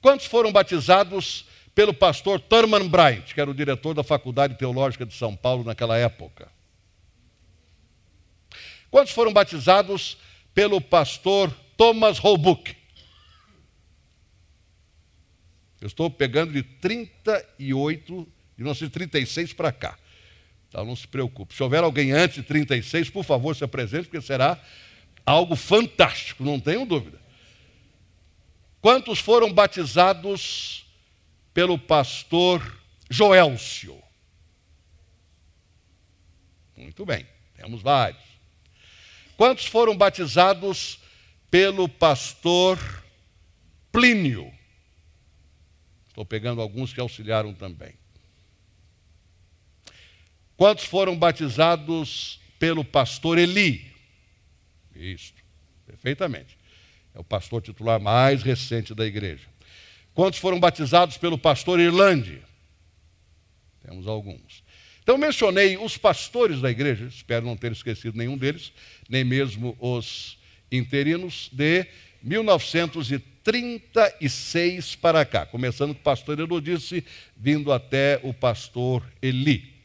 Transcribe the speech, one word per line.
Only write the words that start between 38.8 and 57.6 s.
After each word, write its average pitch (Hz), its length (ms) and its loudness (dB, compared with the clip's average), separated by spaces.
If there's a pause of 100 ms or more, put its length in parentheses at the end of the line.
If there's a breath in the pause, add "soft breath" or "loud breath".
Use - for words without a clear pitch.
Quantos 254 300 2
foram 220 300 2
batizados 185 1040 0 (500 soft breath)
pelo 190 380 2
pastor 175 880 2 (1120)
Plínio? 185 640 0 (1500)
Estou - 180 -16
pegando 113 360 -8
alguns 117 320 -8
que 127 80 -12
auxiliaram 110 520 -6
também. 85 420 -18 (2500 soft breath)
Quantos 202 280 4
foram 185 320 -2
batizados 160 1200 -2 (160)
pelo 160 280 -2
pastor 156 520 0
Eli? 175 540 2 (1040)
Isso, 90 400 -16 (500)
perfeitamente. 131 720 -10 (580 soft breath)
É - 40 -20
o 80 60 -16
pastor 107 380 -8